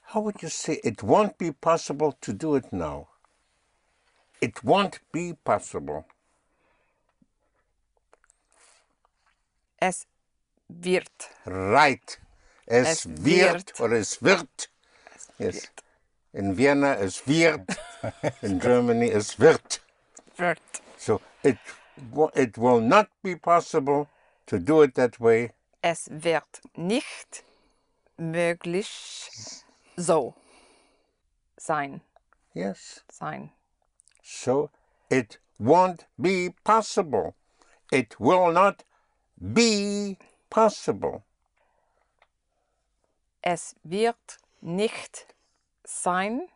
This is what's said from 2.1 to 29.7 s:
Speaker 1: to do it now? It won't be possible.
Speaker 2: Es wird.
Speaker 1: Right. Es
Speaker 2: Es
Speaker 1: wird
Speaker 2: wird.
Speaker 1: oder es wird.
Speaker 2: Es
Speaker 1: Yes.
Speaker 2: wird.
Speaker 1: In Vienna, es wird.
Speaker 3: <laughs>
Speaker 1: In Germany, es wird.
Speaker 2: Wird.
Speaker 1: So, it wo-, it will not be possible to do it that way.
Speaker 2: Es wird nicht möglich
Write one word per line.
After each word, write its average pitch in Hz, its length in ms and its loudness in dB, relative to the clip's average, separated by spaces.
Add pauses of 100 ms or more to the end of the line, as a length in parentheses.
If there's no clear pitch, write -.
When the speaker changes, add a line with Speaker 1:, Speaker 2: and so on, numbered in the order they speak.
Speaker 1:
to - 120 -8
do 151 240 -2
it - 160 -4
now? 73 360 -8 (1300)
It - 240 -6
won't 180 360 2 (120)
be 170 220 -8 (100)
possible. 76 600 -4 (3750)
Speaker 2:
Es 180 260 -2 (600)
wird. 175 420 -2 (360)
Speaker 1:
Right. 104 720 2 (460)
Es 156 400 2
Speaker 2:
Es - 20 -
Speaker 1:
wird 78 160 -12
Speaker 2:
wird. 180 560 2
Speaker 1:
oder 117 160 2
es - 260 -4
wird. 165 480 0 (440)
Speaker 2:
Es - 140 -20 (100)
Speaker 1:
Yes. 101 160 -4
Speaker 2:
wird. - 300 -16 (480)
Speaker 1:
In 101 240 -4
Vienna, 139 380 4
es 101 320 -6
wird. 156 360 2 (400)
Speaker 3:
<laughs> - 400 -8
Speaker 1:
In 202 180 -2
Germany, 240 500 2
es 104 300 -2
wird. 151 400 6 (560)
Speaker 2:
Wird. 175 240 -4 (360)
Speaker 1:
So, - 240 -2 (220)
it 139 160 4 (540)
wo-, 147 220 2
it 127 220 0
will 120 240 4
not 135 280 4 (140)
be 180 140 -4
possible 147 680 0 (400)
to 107 120 -4
do 151 240 4
it 139 120 4
that 123 260 0
way. 113 300 2 (320)
Speaker 2:
Es 170 280 -4
wird 156 500 -6 (160)
nicht - 680 -8 (720)
möglich 170 1120 -6 (680)